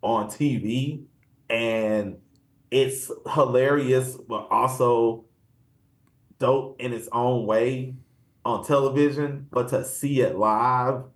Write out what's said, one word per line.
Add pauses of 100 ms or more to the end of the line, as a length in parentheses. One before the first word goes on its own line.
on
T
V (460)
and (540)
it's (220)
hilarious,
but
also (1120)
dope
in
its
own
way (500)
on
television.
But
to
see
it
live (120)